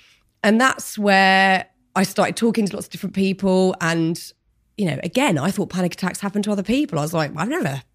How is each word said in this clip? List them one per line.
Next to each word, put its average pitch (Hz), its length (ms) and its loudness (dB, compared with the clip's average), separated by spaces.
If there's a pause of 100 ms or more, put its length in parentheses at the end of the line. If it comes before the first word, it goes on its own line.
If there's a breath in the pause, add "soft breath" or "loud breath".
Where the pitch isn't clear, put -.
(440 loud breath)
And 220 180 4
that's - 340 -2
where 190 720 4 (300)
I 190 80 2
started - 340 0
talking 226 300 0
to - 80 -6
lots - 100 -8
of - 60 -20
different - 240 -10
people. 190 680 2
And, 165 340 0 (640)
you 208 80 -2
know, 147 160 -2
again, 208 380 0
I 151 100 0
thought 190 220 -4
panic 175 240 -2
attacks - 240 -6
happened 202 240 -4
to 214 80 -2
other 202 100 -2
people. 240 380 -2
I - 20 -2
was 160 120 -4
like, 156 220 -2
"I've 165 140 -4
never 190 320 -4 (140)